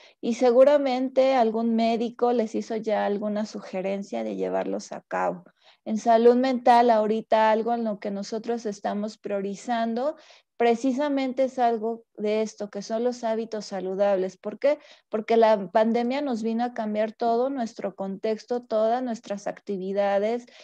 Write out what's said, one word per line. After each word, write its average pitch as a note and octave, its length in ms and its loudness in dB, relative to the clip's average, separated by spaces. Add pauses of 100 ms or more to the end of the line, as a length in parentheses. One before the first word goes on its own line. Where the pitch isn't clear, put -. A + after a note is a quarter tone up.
(200)
y A#3 140 -2
seguramente C4 1000 4
algún A3+ 400 2
médico A#3 580 0
les A3+ 220 0
hizo A3 220 -4
ya G#3+ 280 -2
alguna G#3 420 -2
sugerencia G3 760 -8
de G#3+ 140 -6
llevarlos F#3+ 560 -4
a D3+ 160 -12
cabo. F3+ 340 -4 (420)
En A3 140 -4
salud A#3 380 6
mental, B3 540 4
ahorita A3 600 2
algo A3 240 0
en A#3 100 -4
lo G#3 140 -4
que G#3 140 -8
nosotros A3+ 520 -6
estamos G#3 540 -6
priorizando, A3+ 960 -4 (420)
precisamente C4 880 0
es B3+ 140 -6
algo A#3 460 -2 (120)
de G#3+ 260 0
esto, G#3 280 -8
que G3+ 100 -10
son A3+ 220 -6
los B3 220 -2
hábitos A3 420 -4
saludables. F#3+ 720 -2
¿Por G#3+ 240 -10
qué? D4 180 2 (300)
Porque A3 280 0
la G#3+ 360 4
pandemia A#3+ 500 2
nos A#3+ 220 -4
vino A3+ 200 -2
a B3 100 -6
cambiar G#3+ 380 -2
todo A#3 380 0
nuestro A3+ 460 -6
contexto, G#3+ 680 -4
todas A3+ 400 0
nuestras A3 460 -6
actividades G3+ 1000 -2 (180)